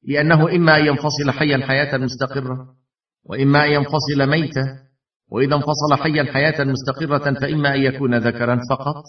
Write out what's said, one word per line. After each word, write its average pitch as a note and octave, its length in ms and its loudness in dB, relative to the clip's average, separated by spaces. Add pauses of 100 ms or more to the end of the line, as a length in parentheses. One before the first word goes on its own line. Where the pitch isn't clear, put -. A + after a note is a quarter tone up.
لأنه D#3 520 4
إما D#3+ 220 4
أن D3+ 80 4
ينفصل C#3+ 460 0
حيا C#3+ 340 -2
حياة C#3 320 -2
مستقرة، B2+ 760 -6 (480)
وإما C#3 420 2
أن D3 60 2
ينفصل C#3+ 580 0
ميتا، C#3+ 360 -2 (680)
وإذا B2+ 240 0
انفصل D3 480 0
حيا D#3 200 0
حياة C#3+ 400 -2
مستقرة C#3 720 -2
فإما C#3+ 420 -2
أن C3+ 60 2
يكون C3 360 0
ذكرا A#2 420 0 (100)
فقط، C#3+ 400 -4